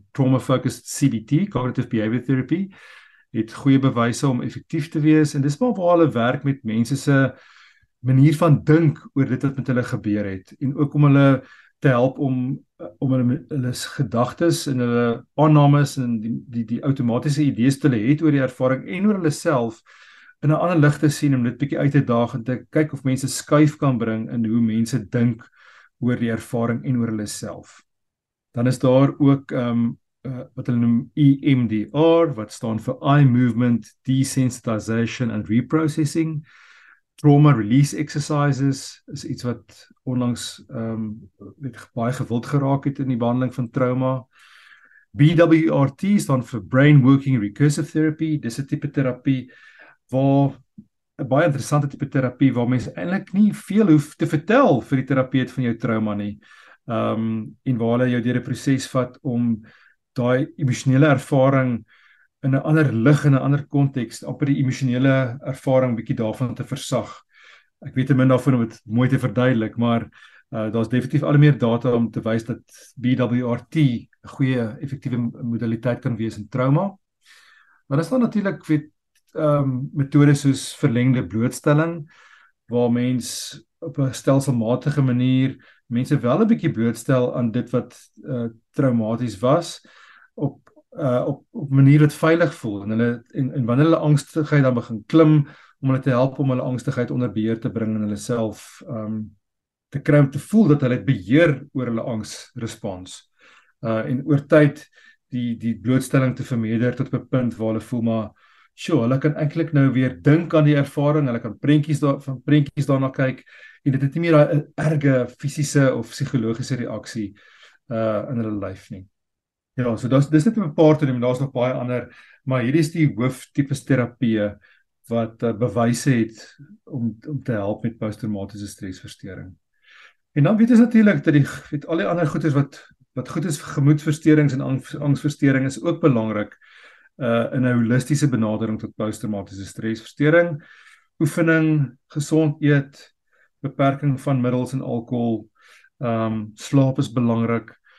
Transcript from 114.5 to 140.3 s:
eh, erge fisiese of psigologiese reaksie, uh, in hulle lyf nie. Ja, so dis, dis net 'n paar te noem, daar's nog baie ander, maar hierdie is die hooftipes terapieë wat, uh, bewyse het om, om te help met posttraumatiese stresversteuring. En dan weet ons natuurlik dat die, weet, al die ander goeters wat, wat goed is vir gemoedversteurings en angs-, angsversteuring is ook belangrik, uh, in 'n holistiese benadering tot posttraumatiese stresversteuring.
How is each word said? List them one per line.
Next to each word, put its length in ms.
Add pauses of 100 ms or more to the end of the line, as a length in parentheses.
eh, 340
erge 440 (100)
fisiese 560
of 160
psigologiese 640
reaksie, 580 (560)
uh, 400
in 60
hulle 220
lyf 320
nie. 160 (720)
Ja, 200
so 120
dis, 200
dis 160
net 140
'n 160
paar 240
te 80
noem, 140
daar's 200
nog 120
baie 200
ander, 360 (360)
maar 180
hierdie 180
is 120
die 220
hooftipes 680
terapieë 760 (500)
wat, 340
uh, 100
bewyse 580
het 460 (280)
om, 320 (120)
om 140
te 100
help 300
met 160
posttraumatiese 680
stresversteuring. 880 (800)
En 100
dan 140
weet 140
ons 100
natuurlik 420
dat 120
die, 120 (240)
weet, 160
al 100
die 100
ander 200
goeters 280
wat, 340 (260)
wat 140
goed 160
is 160
vir 220
gemoedversteurings 680
en 80
angs-, 380
angsversteuring 640
is 180
ook 180
belangrik, 580 (600)
uh, 340
in 120
'n 100
holistiese 540
benadering 500
tot 180
posttraumatiese 720
stresversteuring. 960 (580)